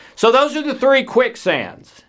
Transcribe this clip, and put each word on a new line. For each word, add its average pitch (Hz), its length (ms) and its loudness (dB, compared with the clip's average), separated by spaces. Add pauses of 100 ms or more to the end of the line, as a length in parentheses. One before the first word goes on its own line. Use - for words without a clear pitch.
(140)
So 220 160 2
those 269 240 2
are 311 80 -6
the 285 120 -6
three 262 300 2
quicksands. 165 1040 -4